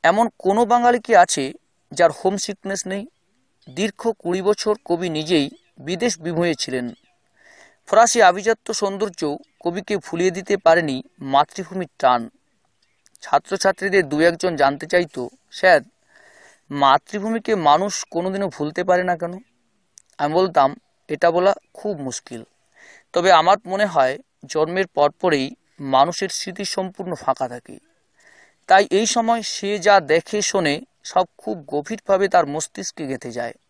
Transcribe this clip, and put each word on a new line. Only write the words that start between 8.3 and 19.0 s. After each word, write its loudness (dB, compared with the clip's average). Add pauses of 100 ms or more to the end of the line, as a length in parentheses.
সৌন্দর্য -4 (240)
কবিকে -4
ভুলিয়ে -2
দিতে -4
পারেনি 2 (160)
মাতৃভূমির -2 (100)
টান। 2 (880)
ছাত্রছাত্রীদের -2
দু -2
একজন 2
জানতে 0
চাইতো, -2 (200)
"স্যার, 4 (880)
মাতৃভূমিকে 0
মানুষ 2
কোনোদিনও -4
ভুলতে -6
পারে 2